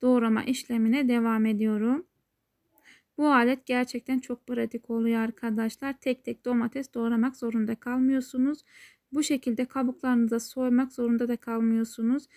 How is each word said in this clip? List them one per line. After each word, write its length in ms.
doğrama 420
işlemine 640
devam 360
ediyorum. 600
Bu 100
alet 380
gerçekten 540
çok 280
pratik 420
oluyor 300
arkadaşlar. 840
Tek 240
tek 200
domates 480
doğramak 440
zorunda 380
kalmıyorsunuz. 840
Bu 120
şekilde 420
kabuklarını 640
da 100
soymak 540
zorunda 340
da 100
kalmıyorsunuz. 1000